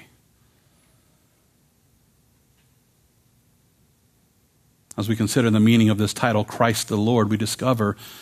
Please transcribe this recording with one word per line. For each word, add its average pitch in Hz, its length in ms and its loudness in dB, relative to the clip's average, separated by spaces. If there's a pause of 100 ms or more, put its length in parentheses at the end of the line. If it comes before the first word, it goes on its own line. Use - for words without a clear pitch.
(4000)
As 104 100 -4
we 113 80 0
consider 113 360 0
the 107 80 4
meaning 113 300 4
of 101 100 0
this 107 120 -2
title, 110 320 -2
Christ - 440 -2
the 113 100 -4
Lord, 107 320 0
we 107 80 0
discover 110 580 -2 (260)